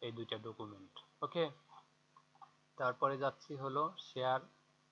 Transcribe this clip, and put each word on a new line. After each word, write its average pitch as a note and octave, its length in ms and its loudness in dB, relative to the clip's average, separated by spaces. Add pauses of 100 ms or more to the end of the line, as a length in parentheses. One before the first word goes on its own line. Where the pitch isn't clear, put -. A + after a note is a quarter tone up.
এই A#2 120 -2
দুইটা A#2 260 -4
document। G#2+ 540 -10 (300)
ওকে। D#3 280 2 (1300)
তারপরে C3 420 4
যাচ্ছি C#3 380 0
হলো C#3 420 0
share, C3 420 2 (520)